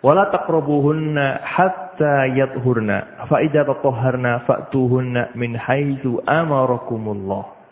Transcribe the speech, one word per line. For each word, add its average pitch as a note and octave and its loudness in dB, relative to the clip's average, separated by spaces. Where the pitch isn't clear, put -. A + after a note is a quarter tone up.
"Wala F#3+ 4
taqrabuhunna D3 0
hatta D3 0
yathurna, B2 0
fa D3+ 4
idza D3 2
tatahharna B2+ 0
fa'tuhunna B2+ 0
min A#2 -4
haitsu C3+ -2
amarakumullah." A#2+ -2